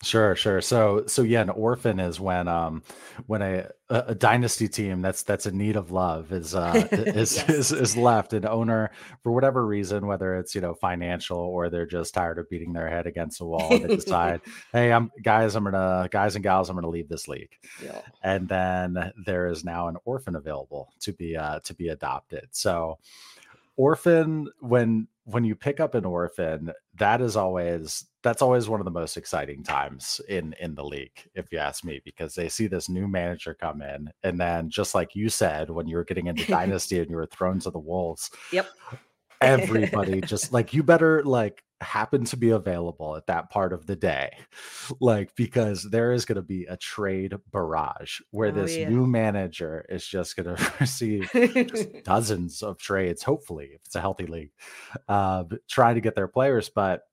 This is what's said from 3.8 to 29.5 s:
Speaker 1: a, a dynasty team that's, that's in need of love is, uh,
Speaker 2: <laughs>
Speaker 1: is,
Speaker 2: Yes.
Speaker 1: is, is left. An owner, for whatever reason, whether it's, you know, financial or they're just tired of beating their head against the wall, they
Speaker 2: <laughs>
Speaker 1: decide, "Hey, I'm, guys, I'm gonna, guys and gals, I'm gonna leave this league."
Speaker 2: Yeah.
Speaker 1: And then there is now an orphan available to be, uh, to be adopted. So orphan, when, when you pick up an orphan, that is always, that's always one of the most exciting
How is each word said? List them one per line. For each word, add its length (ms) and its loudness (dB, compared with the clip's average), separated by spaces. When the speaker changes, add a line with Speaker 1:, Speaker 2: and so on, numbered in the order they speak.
Speaker 1:
a, 200 2
a 80 -2
dynasty 500 4
team 340 -2
that's, 220 -2
that's 240 -2
in 100 -4
need 200 0
of 160 -4
love 400 0
is, 240 -4
uh, 160 0
Speaker 2:
<laughs> 20 -
Speaker 1:
is, 460 0
Speaker 2:
Yes. 120 0
Speaker 1:
is, 220 2
is 260 2
left. 360 4
An 120 0
owner, 460 0
for 80 0
whatever 340 4
reason, 440 -2
whether 260 0
it's, 220 -6
you 40 -2
know, 140 -2
financial 640 -2
or 320 -2
they're 160 -2
just 280 -6
tired 260 0
of 100 -12
beating 220 -8
their 160 -4
head 180 -4
against 320 -6
the 60 -12
wall, 240 -2
they 80 -2
Speaker 2:
<laughs> 80 2
Speaker 1:
decide, 460 0
"Hey, 200 4
I'm, 200 4
guys, 320 4
I'm 80 0
gonna, 480 2
guys 240 2
and 80 -4
gals, 260 2
I'm 60 -6
gonna 140 -4
leave 200 -6
this 200 -8
league." 280 -14
Speaker 2:
Yeah. 200 -12
Speaker 1:
And 240 0
then 640 0
there 220 0
is 180 -4
now 220 -4
an 180 -6
orphan 300 -6
available 580 -10
to 100 -6
be, 240 -8
uh, 240 -6
to 140 -14
be 160 -6
adopted. 600 -8
So 480 -2
orphan, 840 4
when, 480 4
when 180 0
you 100 2
pick 240 -2
up 160 0
an 100 0
orphan, 680 -2
that 240 4
is 160 0
always, 720 -2
that's 200 2
always 260 4
one 120 0
of 40 -6
the 60 -4
most 260 -4
exciting 460 -6